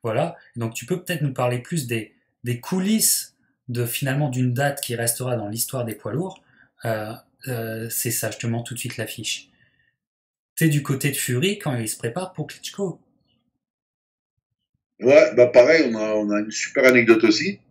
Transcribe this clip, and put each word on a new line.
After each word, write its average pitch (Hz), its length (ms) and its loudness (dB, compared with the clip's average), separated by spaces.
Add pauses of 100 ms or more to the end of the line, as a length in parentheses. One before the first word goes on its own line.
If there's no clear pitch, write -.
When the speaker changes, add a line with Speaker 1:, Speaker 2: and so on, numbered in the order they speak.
Speaker 1:
voilà. 127 320 -2 (200)
Donc, 113 200 -6
tu - 100 -12
peux 180 160 -4
peut-être 165 220 -6
nous 131 100 -2
parler 123 260 -2
plus 135 280 -6
des, 113 260 -6 (300)
des 120 160 -4
coulisses - 720 -2 (360)
de, 120 160 -2
finalement, 139 440 -2
d'une 127 240 0
date 139 280 -2
qui 120 140 -6
restera 120 420 -4
dans 104 100 -6
l'histoire 117 380 -6
des 107 100 -8
poids 104 180 -10
lourds. 185 300 -6 (420)
Euh, 107 260 -4 (360)
euh, 113 420 -6
c'est - 220 -4
ça, 113 200 -4
je - 60 -14
te 117 100 -6
mens 117 160 -2
tout - 100 -12
de 117 60 -12
suite - 180 -8
l'affiche. - 520 -10 (1040)
T'es 160 140 4
du 147 120 2
côté 143 300 -2
de 135 40 -6
Fury 143 440 -2
quand 139 160 -4
il 113 120 -4
se - 100 -8
prépare 180 360 -6
pour 147 140 -10
Klitschko. - 520 -8 (2000)
Speaker 2:
Ouais, 139 360 8
bah 120 120 8
pareil, 135 440 8
on 113 60 -2
a, 107 180 -2
on 107 160 0
a 104 80 0
une 107 120 -6
super - 340 -2
anecdote 117 380 6
aussi. 156 360 2 (120)